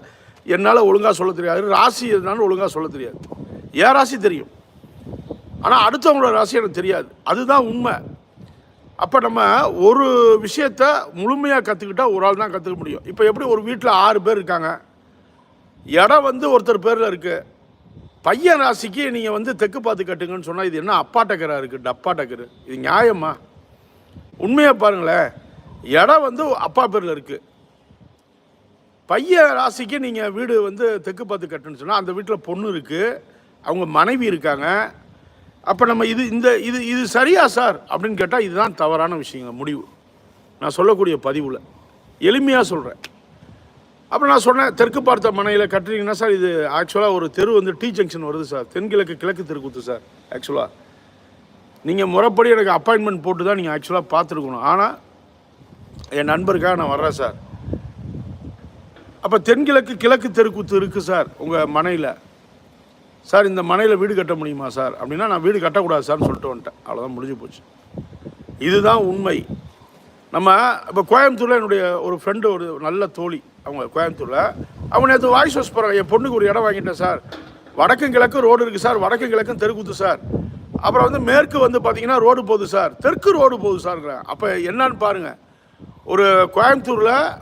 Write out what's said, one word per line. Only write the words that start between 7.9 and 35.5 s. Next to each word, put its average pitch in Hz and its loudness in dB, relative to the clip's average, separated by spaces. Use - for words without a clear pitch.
அப்ப 247 2
நம்ம 226 2
ஒரு 233 6
விஷயத்த 277 0
முழுமையா 269 0
கத்துக்கிட்டா 202 -2
ஒரு 190 0
ஆள் 196 2
தான் 208 -6
கத்துக்க 180 -8
முடியும். 156 -10
இப்ப 196 -2
எப்படி 214 2
ஒரு 220 2
வீட்டுல 233 -4
ஆறு 202 4
பேர் 214 0
இருக்காங்க, 165 -4
இடம் 220 4
வந்து 269 2
ஒருத்தர் 202 0
பேர்ல 226 0
இருக்கு, 175 -8
பையன் 294 4
ராசிக்கு 247 -2
நீங்க 226 -6
வந்து 214 -6
தெற்கு 214 -4
பார்த்து 214 -4
கட்டுங்கன்னு 180 -8
சொன்னா, 170 -8
இது 175 -4
என்ன 180 -4
அப்பா 190 2
டக்கரா 160 -4
இருக்கு, 127 -8
டப்பா 175 -4
டக்கரு? 123 -10
இது 131 -8
நியாயமா? 180 2
உண்மையா 277 4
பாருங்களேன், 180 0
இடம் 208 6
வந்து 269 -2
அப்பா 233 0
பேர்ல 185 -4
இருக்கு, 139 -10
பையன் 302 4
ராசிக்கு 254 -4
நீங்க 226 -6
வீடு 226 -2
வந்து 208 -4
தெற்கு 190 -12
பார்த்து 190 -8
கட்டுன்னு 151 -14
சொன்னா, 151 -6
அந்த 190 -2
வீட்டுல 196 -6
பொண்ணு 196 -8
இருக்கு, 180 -6
அவங்க 170 -4
மனைவி 202 2
இருக்காங்க. 165 -2